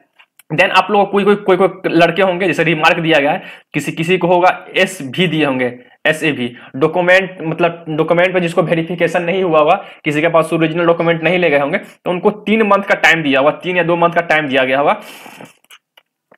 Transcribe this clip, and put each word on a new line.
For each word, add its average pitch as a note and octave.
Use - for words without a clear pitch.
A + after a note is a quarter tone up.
Then F3+
आप F#3+
लोग G3+
कोई, G3+
कोई, G3+
कोई, F#3
कोई F3
लड़के E3+
होंगे, F#3
जैसे E3
रिमार्क E3
दिया D#3+
गया C#3+
है, F#3+
किसी, D3+
किसी E3+
को F3+
होगा F3+
एस F#3+
भी C#3
दिए D#3
होंगे, B2+
एसएवी C#3+
डॉक्यूमेंट, F3
मतलब E3
डॉक्यूमेंट E3
पे F#3
जिसको E3+
वेरिफिकेशन E3
नहीं F#3
हुआ D#3+
होगा, D3+
किसी D3+
के E3
पास D#3+
ओरिजिनल E3
डॉक्यूमेंट E3+
नहीं F3
ले F3
गए C#3+
होंगे, D3
तो -
उनको F3+
तीन G#3+
मंथ G3+
का G3+
टाइम E3
दिया C3+
हुआ, D3
तीन F3
या F3
दो E3
मंथ E3+
का E3+
टाइम D#3
दिया C3
गया C3
होगा। F3